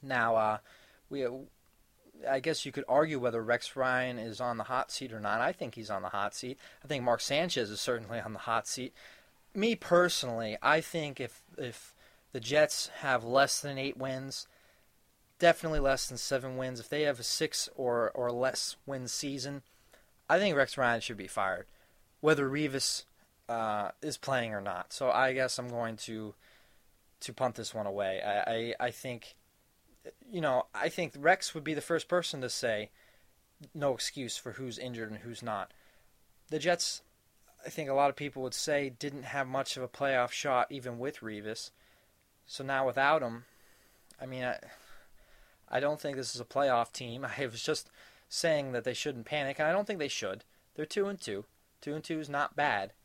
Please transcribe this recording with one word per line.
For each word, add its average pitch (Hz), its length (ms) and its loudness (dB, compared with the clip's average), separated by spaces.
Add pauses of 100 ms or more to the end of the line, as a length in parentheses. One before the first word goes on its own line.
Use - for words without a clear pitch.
Now, 120 340 4
uh, 107 220 4 (500)
we, 139 180 -2 (1000)
I 135 120 2
guess 151 260 -2
you 135 60 -8
could 139 160 -4
argue 151 300 6
whether 117 240 2
Rex 117 340 0
Ryan 127 420 2
is 110 220 -6
on 123 160 -2
the 110 80 -4
hot 131 260 -2
seat 127 220 -8
or 110 80 -8
not. 104 200 0
I 147 120 2
think 123 220 -8
he's 110 160 -10
on 98 120 -2
the 92 60 -4
hot 101 260 -2
seat. 127 240 -8 (260)
I - 40 -16
think 135 160 -2
Mark 120 160 4
Sanchez 143 500 0
is 107 100 -6
certainly 113 400 -2
on 110 120 -8
the 98 80 -10
hot 113 260 0
seat. - 280 -8 (600)
Me 214 200 2
personally, 123 880 4
I 151 180 6
think 151 400 -4
if, - 220 -8 (160)
if - 360 -10 (380)
the 131 80 -4
Jets 143 480 4 (120)
have 127 240 2
less 135 360 6
than 139 180 -6
eight 135 180 -2
wins, 131 500 -6 (920)
definitely 165 420 6
less 135 260 4
than 127 100 -8
seven 131 400 -2
wins, 127 240 -4
if 113 80 -14
they 151 140 0
have 143 180 2
a 117 40 -8
six - 520 0
or, 120 380 2
or 123 180 0
less 127 440 0 (100)
win 131 220 -6
season, 139 540 -4 (680)
I 165 100 8
think 190 180 4
Rex 135 220 4
Ryan 120 220 4
should 110 180 -6
be 95 80 -10
fired, 95 400 -2 (540)
whether 143 280 4
Revis, 139 560 -2 (440)
uh, 107 420 -2 (100)
is 147 160 -4
playing 120 380 -2
or 101 60 -4
not. 95 320 -6
So 127 180 0
I 131 240 4
guess 127 240 0
I'm 123 100 -6
going 117 300 -4
to, 110 360 -8 (840)
to - 120 -10
punt 120 240 -2
this - 180 -8
one 107 120 -2
away. 98 360 0
I, 104 300 0
I, 117 340 -2
I 120 40 0
think, 120 440 -10 (960)
you 190 100 -4
know, 135 340 2
I 107 140 2
think 160 300 -2
Rex 170 360 4
would 151 100 -8
be 156 100 0
the 147 60 -2
first 160 280 0
person 170 320 0
to 127 80 -4
say 107 420 -2 (840)
no 143 200 2
excuse 120 420 -6
for - 160 -10
who's 123 260 -8
injured 120 320 -8
and 104 100 -10
who's 117 220 -12
not. 104 300 -4 (760)
The 156 100 -2
Jets, 170 440 0 (600)
I - 40 -8
think 147 200 -6
a 135 60 0
lot 139 160 6
of 135 60 -6
people 139 260 -6
would 127 120 -4
say, 143 360 0
didn't 139 340 -8
have 135 220 -2
much 135 300 -2
of 131 60 -6
a 127 60 -6
playoff 131 440 2
shot 131 380 2
even 123 280 -8
with 135 220 -6
Revis. 107 500 -8 (760)
So - 180 -10
now 135 220 2
without 139 360 4
him, 120 220 -6 (760)
I 131 60 -12
mean, 127 180 -6
I, 123 140 -2 (1120)
I 127 120 0
don't 147 200 0
think 139 160 -4
this 131 180 -6
is 123 60 -8
a 117 60 -10
playoff 131 460 2
team. 127 400 -8
<laughs> - 60 -8
I 143 80 0
was 117 160 -8
just - 280 -2 (380)
saying 147 440 0
that 120 120 -2
they 127 100 -2
shouldn't 123 320 -4
panic, 139 320 -2
and 156 100 4
I 165 40 4
don't 202 140 2
think 202 120 -4
they 147 100 0
should. 104 360 -4 (300)
They're 151 120 -4
two 196 200 0
and 196 140 -6
two. 104 240 -6 (360)
Two 147 140 -6
and 156 80 -6
two 160 160 -4
is 151 100 -6
not 143 280 0
bad. 113 360 2 (120)